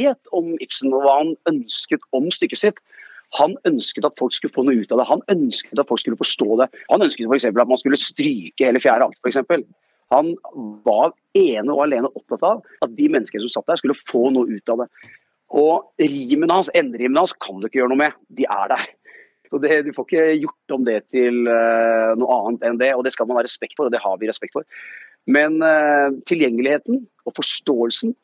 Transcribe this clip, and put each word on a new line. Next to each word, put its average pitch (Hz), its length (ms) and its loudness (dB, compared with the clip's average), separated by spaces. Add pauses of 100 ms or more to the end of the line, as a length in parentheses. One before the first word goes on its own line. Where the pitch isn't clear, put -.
vet 269 320 -2
om 170 260 -4
Ibsen 131 340 -4
og 135 140 0
hva 139 160 6
han 160 140 -4 (100)
ønsket 147 540 -4 (120)
om 135 220 -2
stykket - 240 -4
sitt, 208 220 0 (580)
han 160 160 2 (140)
ønsket 143 400 -2
at - 100 -6
folk 127 160 -2
skulle - 220 -6
få 131 100 0
noe 131 160 2
ut - 80 -6
av 117 80 2
det. 123 80 2
Han 151 220 0
ønsket 143 500 -2
at 143 80 2
folk 117 140 -2
skulle 113 180 -4
forstå 113 460 0
det. 127 40 -6 (220)
Han 175 140 4
ønsket 123 240 -2
for 131 100 2
eksempel 117 240 2
at 117 80 2
man 127 80 2
skulle 135 220 0
stryke 131 640 -2
hele 123 160 2
fjerde 113 240 4
akt, - 160 -8
for 123 80 -2
eksempel. 135 320 0 (480)
Han 156 240 2 (520)
var 123 260 2 (240)
ene 131 320 2
og 143 160 0
alene 135 320 -2
opptatt - 260 -6
av 202 200 0 (180)
at 117 160 -6
de - 160 0
menneskene - 320 -2
som 123 160 -6
satt - 80 -10
der, 170 80 0
skulle 139 180 -2
få 127 380 -2
noe 123 160 0
ut 107 240 -6
av 113 80 -2
det. 123 60 -4 (640)
Og 156 320 2 (160)
rimene 143 520 0
hans, 180 220 0
enderimene 127 460 0
hans, 180 160 0
kan 95 240 -14
du 104 80 -6
ikke 131 140 -2
gjøre 123 100 2
noe 135 80 2
med. 151 160 0 (200)
De - 120 -2
er 98 200 -4
der. - 180 -2 (600)
Så 147 120 -4
det, 147 240 2
du 143 80 -6
får 127 160 -8
ikke 160 160 4 (160)
gjort - 360 -8
om 131 80 0
det 113 120 0 (160)
til, 120 360 2
eh, 113 680 2
noe 127 240 0
annet 113 240 -4
enn 117 160 0
det, 135 160 2
og 123 80 -2
det 127 80 -2
skal 113 160 -4
man 123 80 0
ha 120 80 2
respekt - 320 -10
for, 151 120 -2
og 117 40 -2
det 117 80 -2
har 95 160 -4
vi 107 120 -6
respekt 107 280 -8
for. 156 80 -6 (600)
Men, 151 360 2
eh, 151 460 4 (160)
tilgjengeligheten 147 800 0 (200)
og 123 100 -10
forståelsen, 120 880 -2